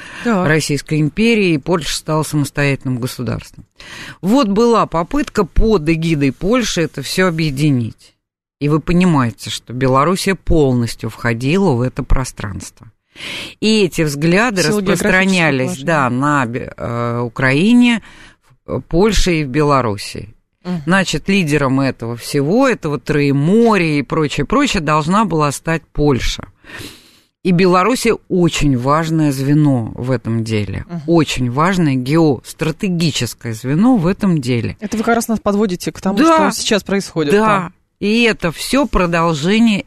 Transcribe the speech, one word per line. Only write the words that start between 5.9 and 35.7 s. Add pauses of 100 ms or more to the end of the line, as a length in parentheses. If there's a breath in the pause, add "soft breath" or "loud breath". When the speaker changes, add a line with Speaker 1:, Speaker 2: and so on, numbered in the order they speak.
Speaker 2:
Польши
это
всё
объединить. (440)
И
вы
понимаете,
что
Белоруссия
полностью
входила
в
это
пространство. (760 loud breath)
И
эти
взгляды
Speaker 1:
В
силу
Speaker 2:
распространялись,
Speaker 1:
географического
положения.
Speaker 2:
да,
на
Бе-,
э,
Украине, (640 loud breath)
в,
э,
Польше
и
в
Белоруссии. (300)
Speaker 1:
Мгм.
Speaker 2:
Значит,
лидером
этого
всего,
этого
Троеморья
и
прочее,
прочее,
должна
была
стать (100)
Польша. (960 loud breath)
И
Белоруссия (140)
очень
важное
звено
в
этом
деле.
Speaker 1:
Мгм.
Speaker 2:
Очень
важное
геостратегическое
звено
в
этом
деле.
Speaker 1:
Это
вы
как
раз
нас
подводите